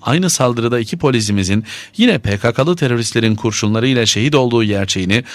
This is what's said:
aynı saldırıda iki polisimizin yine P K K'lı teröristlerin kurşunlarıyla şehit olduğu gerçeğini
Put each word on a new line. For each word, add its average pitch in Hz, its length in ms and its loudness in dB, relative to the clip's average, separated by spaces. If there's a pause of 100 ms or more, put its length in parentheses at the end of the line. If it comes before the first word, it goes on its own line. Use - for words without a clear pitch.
aynı 165 280 0
saldırıda 120 500 0
iki 113 180 -6
polisimizin 107 640 0 (320)
yine 220 220 2
P 101 200 -2
K 120 140 0
K'lı 160 240 0
teröristlerin 117 580 0
kurşunlarıyla 113 720 0
şehit 123 280 0
olduğu 120 300 2
gerçeğini 98 600 0 (100)